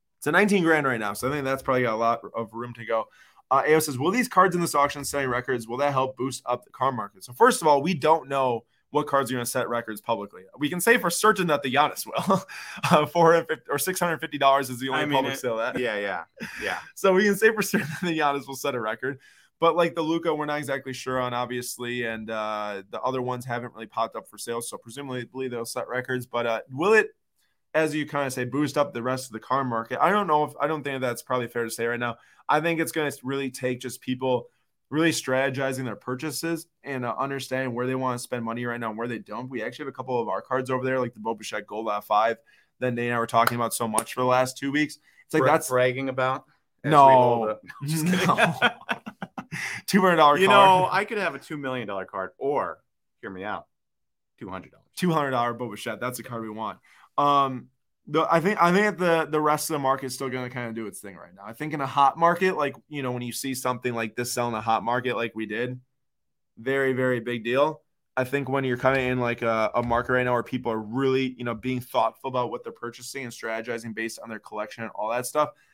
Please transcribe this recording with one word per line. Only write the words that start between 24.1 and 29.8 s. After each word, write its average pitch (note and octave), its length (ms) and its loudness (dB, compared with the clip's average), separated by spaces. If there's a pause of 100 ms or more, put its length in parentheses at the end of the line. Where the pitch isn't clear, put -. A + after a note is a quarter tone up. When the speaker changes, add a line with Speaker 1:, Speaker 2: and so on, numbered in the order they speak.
Speaker 1:
up - 140 -10
for G#2+ 80 -20
sale, A#2 240 -6
so G#2 160 -10
presumably B2+ 720 -10
they'll A#2 180 -6
set - 220 -8
records. B2 400 -6
But, A#2+ 180 -2
uh, A2+ 140 0 (100)
will D#3+ 240 2
it, A3 220 4 (580)
as D#3 220 2
you D3+ 100 -2
kinda C#3+ 240 -2
say, B2+ 160 -4
boost C#3 320 -2
up C#3+ 160 0
the A#2 80 -6
rest B2+ 240 -4
of - 60 -16
the A2+ 80 -10
car C3+ 240 -2
market? A#2 360 -4